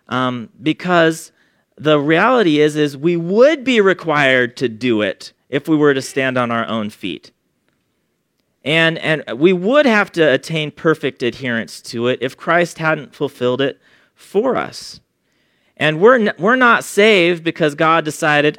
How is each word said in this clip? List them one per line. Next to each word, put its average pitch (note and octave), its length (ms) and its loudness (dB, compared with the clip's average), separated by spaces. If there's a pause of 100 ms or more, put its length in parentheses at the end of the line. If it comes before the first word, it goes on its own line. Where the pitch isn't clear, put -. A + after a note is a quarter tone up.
um, B2 400 -4 (140)
because D#3+ 680 -2 (440)
the D3+ 220 2
reality E3 640 2
is, D3+ 160 2
is D3 200 -2
we E3+ 200 -2
would A#3 480 2
be A#3+ 160 2
required D3 800 0
to C3 100 0
do A2 340 -2
it - 300 -6 (160)
if C#3+ 180 -6
we D#3+ 100 2
were D3 180 4
to C3 80 -4
stand C3 360 -4
on A#2+ 120 -2
our A#2 160 -4
own G#2+ 220 -6
feet. - 440 -12 (1300)
And, E3 360 0
and D3+ 260 -4 (140)
we F3 140 4
would A3 320 2
have G#3+ 280 0
to D#3 200 2
attain D3+ 380 -4
perfect D3+ 520 -2
adherence A#2 600 -6
to A#2 240 -6
it B2 160 -2
if B2+ 140 -6
Christ E3+ 420 -2
hadn't D#3 360 -4
fulfilled B2+ 460 -4
it C3+ 200 -6 (340)
for A#3 420 -2
us. - 440 -10 (760)
And D#3 240 -2
we're A#3 140 8
n-, G#3+ 240 0
we're G#3 180 2
not A#3+ 280 4
saved F3+ 580 2
because E3 320 -2
God D#3+ 300 2
decided, D3+ 540 0